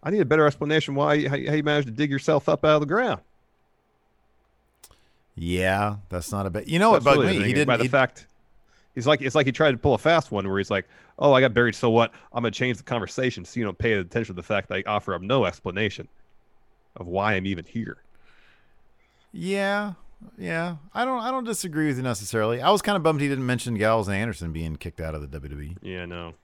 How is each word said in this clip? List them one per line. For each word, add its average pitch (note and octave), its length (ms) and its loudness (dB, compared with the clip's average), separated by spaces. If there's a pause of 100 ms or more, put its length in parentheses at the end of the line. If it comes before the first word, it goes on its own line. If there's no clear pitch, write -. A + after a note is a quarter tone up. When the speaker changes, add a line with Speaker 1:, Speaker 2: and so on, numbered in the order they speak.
Speaker 1:
I C#3+ 80 -4
need G#3 100 2
a E3+ 40 6
better D3+ 220 4
explanation D3 480 0
why, D3 300 2
how, C3+ 60 -2
how C#3+ 60 -2 (180)
you D3+ 80 0
managed D3 260 0
to A2+ 40 -10
dig C#3+ 180 -2
yourself C#3 380 0
up D#3+ 160 0
out D#3 120 6
of D3+ 40 4
the D3 60 -4
ground. F#3+ 340 0 (2250)
Speaker 2:
Yeah, F#2 640 0 (120)
that's F2+ 240 -8
not G2+ 140 -2
a F#2+ 40 -4
bad, G2+ 180 -8
you E3 100 0
know G#3+ 120 6
what G3+ 120 8
Speaker 1:
That's C#3 140 6
Speaker 2:
bugged D3 60 4
Speaker 1:
really F#2+ 120 2
Speaker 2:
me? - 40 0
Speaker 1:
the G2 60 0
Speaker 2:
He G#2 60 2
Speaker 1:
thing. C3 60 0
Speaker 2:
didn't, D3 120 2
Speaker 1:
By B2 100 4
the A2+ 60 2
Speaker 2:
he C3 40 0
Speaker 1:
fact, C3 380 0 (680)
he's A#2 120 -4
like, D3 160 4
it's C3 120 -4
like D3 120 4
he C3+ 60 0
tried D3+ 200 4
to A#2+ 60 -2
pull C3+ 160 2
a G#2+ 40 0
fast D#3+ 320 2
one G2 180 -2
where F#2+ 100 -2
he's G2 120 -4
like, G2 160 -2 (320)
"Oh, C#3+ 140 6
I C3 80 8
got B2+ 140 4
buried, A#2+ 200 4
so - 140 0
what? A2+ 240 4 (200)
I'm A#2 100 -4
gonna A#2 80 0
change B2 260 -4
the - 60 -20
conversation A#2 640 -4
so - 140 -10
you A#2 60 -2
don't G2 140 -6
pay A#2 160 0
attention G2 400 -4
to F2 60 -10
the F2 60 -14
fact G2 220 -2
that F#2+ 100 -6
I F#2+ 120 -6
offer G#2 240 -2
up F2 80 -6
no A#2 240 2
explanation G2 640 -6 (880)
of F2+ 100 -12
why G2 280 0
I'm F#2+ 120 -2
even F2 180 -6
here." - 340 -10 (1300)
Speaker 2:
Yeah, G3 640 -4 (420)
yeah. E3+ 400 -6 (160)
I A3+ 120 -2
don't, C4 160 -4
I A#3 100 -4
don't C4 140 -4
disagree E3 420 -4
with C#3+ 100 0
you B2+ 60 -6
necessarily. A2+ 580 -2
I D3 100 2
was G3+ 120 4
kinda G3+ 180 0
bummed D#3 200 2
he C#3+ 80 0
didn't C3 180 -2
mention B2 300 -2
Gallows G#2+ 320 2
and G2 80 -2
Anderson G2 360 -4
being D#2+ 240 -6
kicked - 240 -12
out D#2+ 140 -6
of D2+ 80 -8
the C#2+ 60 -12
W C#2+ 200 -14
W D2 220 -12
E. F2 100 -12
Speaker 1:
Yeah, F2+ 260 -10
no. F2 380 -12